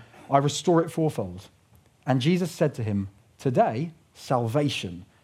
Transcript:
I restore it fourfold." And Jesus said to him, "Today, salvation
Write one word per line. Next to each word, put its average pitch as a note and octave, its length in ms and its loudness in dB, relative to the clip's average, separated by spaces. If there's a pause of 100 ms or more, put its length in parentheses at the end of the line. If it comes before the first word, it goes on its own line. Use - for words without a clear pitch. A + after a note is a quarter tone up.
(300)
I C3+ 80 6
restore E3 440 2
it D#3+ 80 -6
fourfold." G#2+ 600 -4 (560)
And B2+ 160 2
Jesus F3 280 2
said - 240 0
to B2 80 -6
him, G2+ 260 -2 (300)
"Today, D3 540 0 (220)
salvation A#2 920 -2 (200)